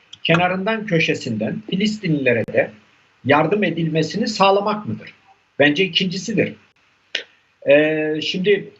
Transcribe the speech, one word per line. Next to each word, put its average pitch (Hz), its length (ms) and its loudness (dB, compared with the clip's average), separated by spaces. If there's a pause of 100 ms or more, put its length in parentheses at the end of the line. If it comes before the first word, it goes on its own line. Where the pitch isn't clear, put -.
(220)
kenarından 190 640 0
köşesinden 139 840 -2
Filistinlilere 147 800 0
de 135 180 0 (540)
yardım 180 400 2
edilmesini 160 640 -2
sağlamak 202 600 2
mıdır? - 280 -10 (440)
Bence 147 260 4
ikincisidir. 185 680 -2 (1160)
Ee, 156 520 2
şimdi 185 580 0